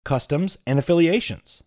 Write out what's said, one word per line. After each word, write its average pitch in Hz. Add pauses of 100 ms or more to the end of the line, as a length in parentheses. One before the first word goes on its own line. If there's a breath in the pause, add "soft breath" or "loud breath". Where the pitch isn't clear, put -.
customs, 147
and 135
affiliations. 170